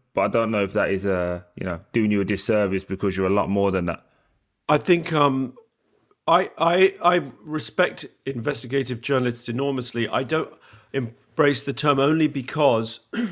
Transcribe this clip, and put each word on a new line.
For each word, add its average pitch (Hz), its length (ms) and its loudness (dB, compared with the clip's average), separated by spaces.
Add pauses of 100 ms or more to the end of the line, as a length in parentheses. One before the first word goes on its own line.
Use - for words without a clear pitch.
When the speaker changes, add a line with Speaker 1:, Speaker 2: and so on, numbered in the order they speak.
(140)
Speaker 1:
but 98 80 0
I 101 80 2
don't 113 220 0
know 104 120 0
if 98 100 -4
that 98 160 0
is, 95 160 -2
uh, 90 360 -2 (140)
you - 100 -8
know, 87 160 -6 (100)
doing 110 200 2
you 104 100 2
a 95 40 0
disservice 98 600 0
because 95 320 -2
you're 92 100 2
a - 20 2
lot 98 200 2
more 101 220 2
than 90 140 -2
that. 85 200 -6 (640)
Speaker 2:
I 151 80 4
think, 170 360 0
um, 135 420 0 (720)
I, 175 320 2
I, 185 360 4 (100)
I 180 180 4 (220)
respect - 640 -4 (200)
investigative 127 760 -4
journalists 127 480 -2
enormously. 123 580 -4
I 127 160 -2
don't 156 280 -2 (420)
embrace 135 680 0
the 135 100 -6
term 143 260 2
only 156 280 4
because, 123 720 0 (300)